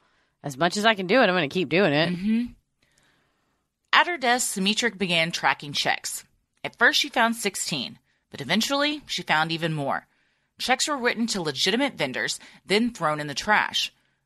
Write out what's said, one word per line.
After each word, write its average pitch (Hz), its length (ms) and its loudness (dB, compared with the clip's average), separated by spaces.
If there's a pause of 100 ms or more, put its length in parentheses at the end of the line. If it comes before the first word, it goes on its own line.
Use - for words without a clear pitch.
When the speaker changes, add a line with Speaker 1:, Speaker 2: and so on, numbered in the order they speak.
(440)
Speaker 1:
as 135 140 -10
much 175 200 0
as 208 80 0
I 226 80 6
can 190 140 -4
do 247 140 6
it, - 80 8
I'm 180 60 2
gonna 165 120 0
keep 170 220 -2
doing 165 240 4
it." 160 160 2
Speaker 2:
Mm-hmm. 214 360 0 (1500)
At 311 140 6
her 349 100 -4
desk, 247 340 0
Symmetric 202 480 -2
began 170 320 0
tracking 143 420 -2
checks. - 500 -4 (400)
At - 140 -10
first, 269 220 4
she 294 100 0
found 233 260 2
sixteen, 160 600 -6 (320)
but - 120 -12
eventually, 277 680 0
she - 160 -6
found 160 280 2
even 160 220 -2
more. 139 320 -4 (540)
Checks 247 280 0
were 294 100 -2
written 233 300 -2
to 196 140 -4
legitimate 190 540 -2
vendors, 127 420 -4 (280)
then 226 280 2
thrown 151 260 -2
in 151 80 -6
the 143 60 -8
trash. - 580 0 (340)